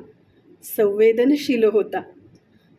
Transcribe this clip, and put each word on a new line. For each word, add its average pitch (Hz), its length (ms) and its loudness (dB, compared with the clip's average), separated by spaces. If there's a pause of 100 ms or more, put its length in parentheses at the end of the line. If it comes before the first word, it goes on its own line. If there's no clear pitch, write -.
(760)
संवेदनशील 226 840 0
होता. 208 380 0 (760)